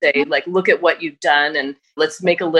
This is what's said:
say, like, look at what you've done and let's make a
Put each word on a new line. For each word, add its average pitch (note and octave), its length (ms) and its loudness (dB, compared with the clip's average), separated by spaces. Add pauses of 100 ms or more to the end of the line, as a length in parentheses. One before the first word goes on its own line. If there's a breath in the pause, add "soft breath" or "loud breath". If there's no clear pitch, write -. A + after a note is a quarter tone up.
say, C#3+ 260 2
like, D3 180 -2
look F3+ 220 0
at E3+ 140 2
what E3 180 0
you've D#3 200 -10
done D3+ 360 0
and C#3 180 -4 (220)
let's D#3 260 -2
make F3+ 200 0
a F3 40 -2 (140)